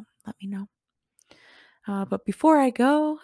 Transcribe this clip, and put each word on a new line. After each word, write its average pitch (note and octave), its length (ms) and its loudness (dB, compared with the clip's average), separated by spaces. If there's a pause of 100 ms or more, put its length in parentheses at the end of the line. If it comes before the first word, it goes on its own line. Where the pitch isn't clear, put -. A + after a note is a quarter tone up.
(260)
let A3 160 -16
me G3 60 -12
know. G3 200 -10 (1200)
Uh, G3 180 -4
but F#3+ 200 -6
before D#4 320 4
I C4+ 140 2
go, D4+ 520 0